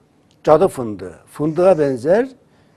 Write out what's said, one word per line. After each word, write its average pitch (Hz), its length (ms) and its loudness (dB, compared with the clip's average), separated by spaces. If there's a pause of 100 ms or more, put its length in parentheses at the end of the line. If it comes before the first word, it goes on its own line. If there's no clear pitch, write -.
(440)
Cadı 156 240 4
fındığı. 98 480 -8 (100)
Fındığa 160 540 0
benzer 147 480 0 (500)